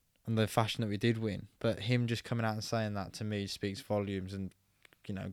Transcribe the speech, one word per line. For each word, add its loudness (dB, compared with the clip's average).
and 0
the 6
fashion 2
that -2
we 0
did 4
win. -2
But 0
him 2
just 0
coming 0
out 2
and -4
saying 0
that -4
to -6
me 0
speaks -4
volumes 0
and, -4
you -4
know, -4